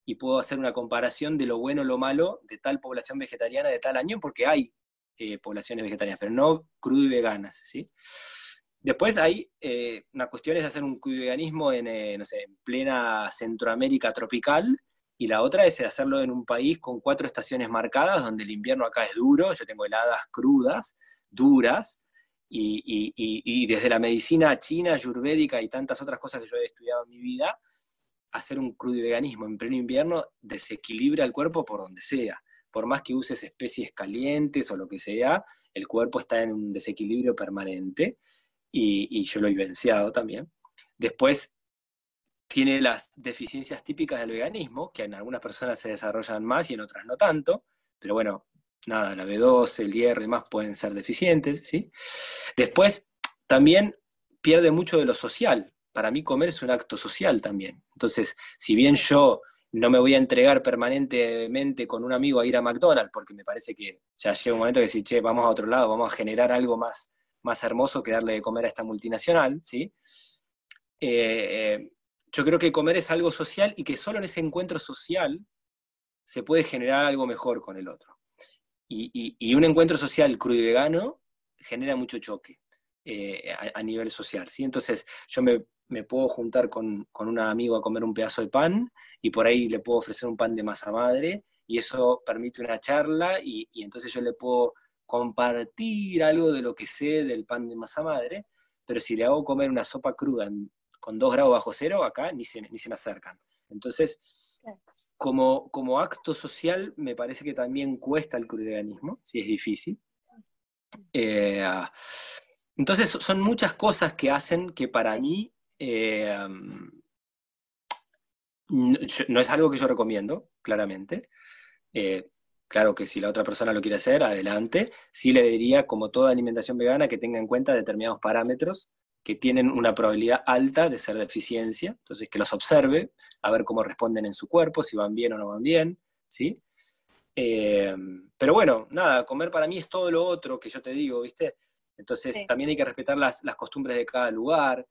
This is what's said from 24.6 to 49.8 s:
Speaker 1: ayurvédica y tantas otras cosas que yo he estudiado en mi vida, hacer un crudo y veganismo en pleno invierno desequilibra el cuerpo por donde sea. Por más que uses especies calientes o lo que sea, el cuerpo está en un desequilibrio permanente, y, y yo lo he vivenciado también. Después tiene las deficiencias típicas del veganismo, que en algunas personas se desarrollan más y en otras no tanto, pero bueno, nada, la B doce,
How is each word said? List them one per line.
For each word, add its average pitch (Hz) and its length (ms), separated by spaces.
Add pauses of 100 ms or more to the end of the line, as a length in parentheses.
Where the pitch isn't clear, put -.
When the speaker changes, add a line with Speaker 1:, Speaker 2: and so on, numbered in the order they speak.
Speaker 1:
ayurvédica 131 640
y 113 80
tantas 131 320
otras 139 180
cosas 131 220
que 113 60
yo 120 100
he 120 80
estudiado 120 400
en 117 40
mi 120 120
vida, 127 360 (760)
hacer 123 240
un 127 160
crudo 123 220
y 120 80
veganismo 117 420
en 107 140
pleno 120 160
invierno 139 500 (160)
desequilibra 113 800
el 123 80
cuerpo 160 320
por - 180
donde 92 200
sea. 117 400 (300)
Por - 160
más 139 160
que 131 100
uses 127 300
especies 120 500
calientes 139 800
o 101 40
lo 95 120
que 95 100
sea, 123 480 (260)
el 98 160
cuerpo 117 320
está 113 220
en 113 100
un 107 220
desequilibrio 107 600
permanente, 95 840 (540)
y, 104 360 (120)
y 98 60
yo - 140
lo 104 80
he 101 40
vivenciado 98 600
también. 117 400 (460)
Después - 580 (920)
tiene 135 340
las 120 340
deficiencias 131 680
típicas 147 360
del 117 120
veganismo, 143 600
que - 120
en 104 100
algunas 113 260
personas 117 400
se 113 100
desarrollan 107 540
más 139 280
y - 20
en 107 80
otras - 240
no 127 100
tanto, 160 500 (340)
pero 101 160
bueno, 104 320 (400)
nada, 104 280
la 92 100
B 101 120
doce, 120 460